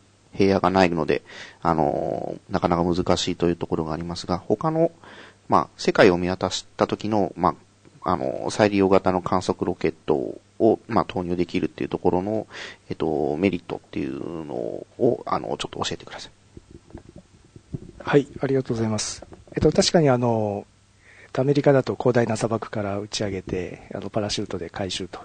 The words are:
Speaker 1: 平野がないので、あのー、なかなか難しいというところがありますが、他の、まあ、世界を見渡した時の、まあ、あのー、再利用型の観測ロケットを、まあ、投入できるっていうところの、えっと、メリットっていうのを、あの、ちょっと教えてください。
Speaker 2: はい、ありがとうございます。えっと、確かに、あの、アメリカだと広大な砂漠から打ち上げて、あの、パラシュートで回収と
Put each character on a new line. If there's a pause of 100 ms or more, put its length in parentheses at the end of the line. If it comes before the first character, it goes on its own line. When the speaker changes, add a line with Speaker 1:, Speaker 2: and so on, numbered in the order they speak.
(340)
Speaker 1:
平
野
が
な
い
の
で、 (400)
あ
の (140)
ー、
な
か
な
か
難
し
い
と
い
う
と
こ
ろ
が
あ
り
ま
す
が、
他
の、 (560)
ま
あ、
世
界
を
見
渡
し (100)
た
時
の、
ま (480)
あ、
あ
の
ー、
再
利
用
型
の
観
測
ロ
ケ
ッ (120)
ト (200)
を、
ま
あ、
投
入
で
き
る
っ
て
い
う
と
こ
ろ
の、 (420)
え
っ
と、
メ
リ
ッ
ト
っ
て
い
う
の
を、
あ
の、
ち
ょ
っ
と
教
え
て
く
だ
さ
い。 (1700)
Speaker 2:
は
い、 (120)
あ
り
が
と
う
ご
ざ
い
ま
す。 (280)
え
っ
と、
確
か
に、
あ
の、 (720)
ア
メ
リ
カ
だ
と
広
大
な
砂
漠
か
ら
打
ち
上
げ
て、
あ
の、
パ
ラ
シ
ュ
ー
ト
で
回
収
と